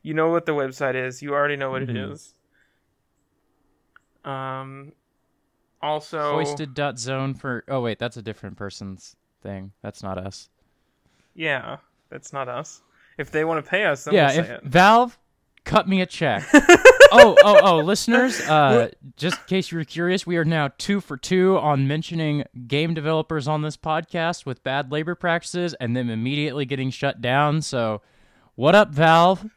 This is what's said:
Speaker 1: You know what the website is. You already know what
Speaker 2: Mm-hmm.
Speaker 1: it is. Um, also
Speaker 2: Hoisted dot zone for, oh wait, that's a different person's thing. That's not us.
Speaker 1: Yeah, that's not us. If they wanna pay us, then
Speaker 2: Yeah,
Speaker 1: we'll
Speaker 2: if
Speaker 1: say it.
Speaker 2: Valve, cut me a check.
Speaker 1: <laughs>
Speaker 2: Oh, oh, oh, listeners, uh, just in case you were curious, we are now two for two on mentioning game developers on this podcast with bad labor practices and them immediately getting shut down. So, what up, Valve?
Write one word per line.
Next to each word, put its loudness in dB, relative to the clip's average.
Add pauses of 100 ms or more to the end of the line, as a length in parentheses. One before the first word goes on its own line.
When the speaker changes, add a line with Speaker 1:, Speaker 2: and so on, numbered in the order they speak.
Speaker 1:
You -10
know 0
what -2
the -4
website -4
is. -8
You -8
already -2
know -8
what -6
Speaker 2:
Mm-hmm. -8
Speaker 1:
it -10
is. -20 (1900)
Um, -14 (920)
also -6
Speaker 2:
Hoisted -6
dot -6
zone -6
for, -10
oh -4
wait, -6
that's -10
a -16
different -14
person's -16 (260)
thing. -14 (100)
That's -16
not -10
us. -16 (840)
Speaker 1:
Yeah, -8 (320)
that's -20
not -8
us. -12 (360)
If -10
they -2
wanna -4
pay -4
us, -4
then -2
Speaker 2:
Yeah, 4
Speaker 1:
we'll 0
Speaker 2:
if -6
Speaker 1:
say -14
it. -20
Speaker 2:
Valve, 4 (460)
cut 0
me 0
a -2
check. -4
Speaker 1:
<laughs> 4 (600)
Speaker 2:
Oh, 10
oh, 8
oh, 4
listeners, -2
uh, 2 (300)
just -6
in -20
case -4
you -8
were -6
curious, -6
we -4
are 0
now -2
two -4
for -14
two 0
on 0
mentioning -4 (240)
game -2
developers -4
on -4
this -8
podcast -6
with -12
bad -6
labor -6
practices -4
and -4
them -4
immediately -4
getting -6
shut -6
down. 0
So, -4 (540)
what 2
up, 4
Valve? 4 (120)